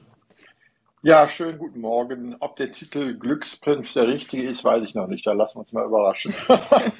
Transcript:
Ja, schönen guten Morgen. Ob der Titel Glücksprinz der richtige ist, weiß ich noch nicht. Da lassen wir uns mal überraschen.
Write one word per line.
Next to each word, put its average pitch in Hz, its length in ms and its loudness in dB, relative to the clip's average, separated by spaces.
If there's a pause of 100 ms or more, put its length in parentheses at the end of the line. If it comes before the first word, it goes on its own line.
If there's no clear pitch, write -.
(1040)
Ja, 151 260 8
schönen 165 300 -8
guten 147 240 -14
Morgen. 120 580 -4
Ob - 160 -8
der 135 160 -6
Titel 135 460 -8
Glücksprinz 139 760 -4
der 120 160 2
richtige 135 360 -4
ist, 123 200 -6
weiß 113 180 2
ich 101 120 -10
noch 98 120 -4
nicht. 98 200 -8
Da 107 60 2
lassen 107 240 -2
wir 113 40 -14
uns 110 140 -14
mal 113 100 -4
überraschen. 107 500 0 (640)